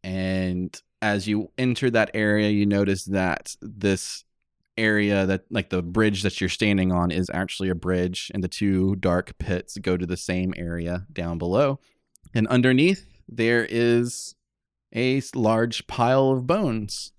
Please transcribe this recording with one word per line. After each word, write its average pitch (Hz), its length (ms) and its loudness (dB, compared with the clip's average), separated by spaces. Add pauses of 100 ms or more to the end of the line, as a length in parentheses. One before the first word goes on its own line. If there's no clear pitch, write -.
And 92 720 -2 (240)
as 104 260 0
you 104 300 -2
enter 127 340 0
that 110 220 2
area, 104 360 2
you 101 160 2
notice 101 400 2
that 92 560 -2
this - 640 -2 (500)
area 104 500 2
that, 95 240 0
like, 104 200 -4
the 90 120 0
bridge 98 420 2
that - 180 -2
you're 90 80 0
standing 95 420 2
on 87 200 2
is 90 220 -2
actually 95 360 -4
a 90 60 0
bridge, 90 580 -2
and 98 100 -4
the 90 60 -4
two 95 480 0
dark 90 400 0
pits 90 400 -6
go 90 180 0
to 90 100 -2
the 87 120 -4
same 92 400 -4
area 85 540 -6
down 85 260 -6
below. 123 420 0 (540)
And 110 140 2
underneath, 131 580 4 (220)
there 117 420 2
is 120 680 0 (580)
a 127 240 0
s-, - 180 -6
large 113 520 2
pile 131 440 2
of 127 160 0
bones. 131 720 -2